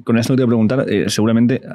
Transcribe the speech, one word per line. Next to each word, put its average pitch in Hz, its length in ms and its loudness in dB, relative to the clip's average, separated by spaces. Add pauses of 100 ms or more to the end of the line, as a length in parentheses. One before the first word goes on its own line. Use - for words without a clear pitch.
con 117 160 0
esto 117 140 -2
que 131 60 2
te 131 40 2
voy 123 60 2
a 117 60 2 (120)
preguntar, 127 240 -2
eh, 98 180 0
seguramente 117 540 0 (120)